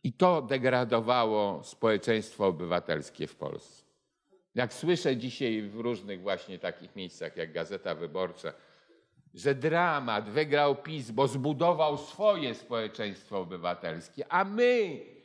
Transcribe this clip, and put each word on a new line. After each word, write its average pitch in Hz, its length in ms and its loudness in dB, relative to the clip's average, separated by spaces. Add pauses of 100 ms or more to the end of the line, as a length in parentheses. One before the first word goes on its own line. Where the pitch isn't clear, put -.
I 127 100 -2
to 180 280 6
degradowało 117 1200 2
społeczeństwo 107 840 0
obywatelskie 82 800 -2
w - 80 -18
Polsce. - 480 -12 (720)
Jak 123 180 -2
słyszę 160 440 0
dzisiaj 120 440 -2
w 104 180 -10
różnych 101 420 -6
właśnie 92 380 -6
takich 87 360 -8
miejscach 90 420 -10
jak 80 160 -6
Gazeta 82 420 -4
Wyborcza, 85 580 -6 (800)
że 139 220 0
dramat, 139 760 0
wygrał 147 460 4
pis, 139 360 -10
bo 135 160 4
zbudował 151 680 2
swoje 156 580 0
społeczeństwo 107 840 -4
obywatelskie, 87 920 -6
a 185 160 2
my 214 540 2 (260)